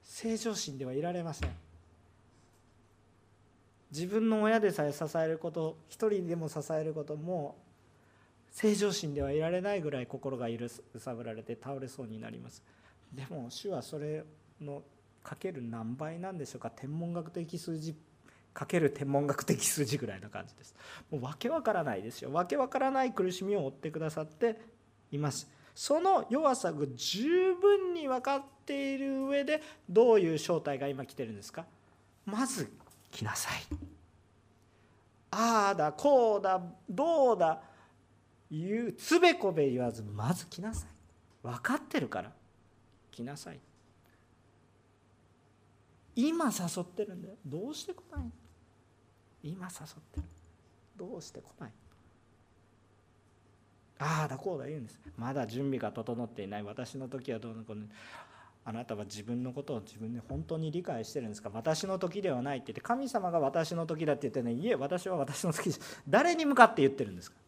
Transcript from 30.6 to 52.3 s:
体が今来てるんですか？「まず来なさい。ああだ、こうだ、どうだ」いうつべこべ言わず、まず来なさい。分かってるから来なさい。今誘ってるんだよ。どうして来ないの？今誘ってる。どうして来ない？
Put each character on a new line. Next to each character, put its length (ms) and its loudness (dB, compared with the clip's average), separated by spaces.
体 180 -2
が 80 -2
今 200 -4
来 80 -18
て 100 -6
る 80 -8
ん 40 -10
で 60 -14
す 80 -16
か？ 140 -10
「ま 180 0
ず 260 -4
来 140 -6
な 100 -2
さ 220 -4
い。 60 -8
あ 400 4
あ 40 4
だ、 200 2
こ 420 8
う 60 0
だ、 200 4
ど 420 6
う 60 4
だ」 240 4
い 180 -4
う 220 0
つ 260 2
べ 140 10
こ 180 2
べ 200 4
言 100 0
わ 100 2
ず、 120 -8
ま 320 -2
ず 140 -8
来 120 -12
な 140 -6
さ 120 -8
い。 40 -18
分 200 -8
か 140 0
っ 40 -2
て 180 -2
る 100 0
か 120 -4
ら 100 -10
来 120 -12
な 120 -8
さ 160 -14
い。 80 -16
今 360 2
誘 320 -4
っ 20 -2
て 220 -6
る 80 -12
ん 80 -10
だ 60 -12
よ。 80 -16
ど 240 -6
う 40 -8
し 120 -12
て 80 -8
来 80 -20
な 80 -8
い 40 -4
の？ 60 -8
今 260 -10
誘 180 -14
っ 20 -16
て 80 -8
る。 20 -6
ど 200 -12
う 60 -12
し 100 -16
て 80 -16
来 40 -20
な 60 -10
い？ 40 -12